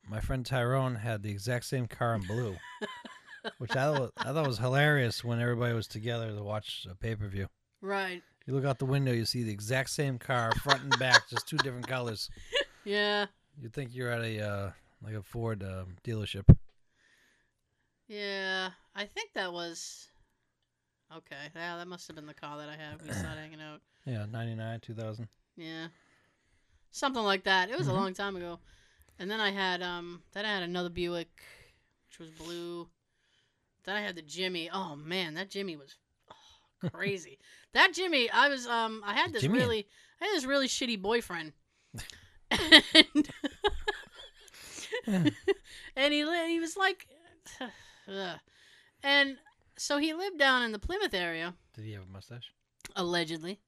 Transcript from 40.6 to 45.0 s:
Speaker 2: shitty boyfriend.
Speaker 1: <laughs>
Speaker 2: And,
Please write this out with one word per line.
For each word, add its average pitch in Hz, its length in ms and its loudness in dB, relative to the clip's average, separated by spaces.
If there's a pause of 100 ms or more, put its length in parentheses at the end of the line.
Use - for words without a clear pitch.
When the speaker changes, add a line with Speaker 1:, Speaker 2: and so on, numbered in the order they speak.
Speaker 2:
shitty 233 340 -2
boyfriend. 185 560 -2
Speaker 1:
<laughs> - 460 -18 (480)
Speaker 2:
And, 311 760 8 (1800)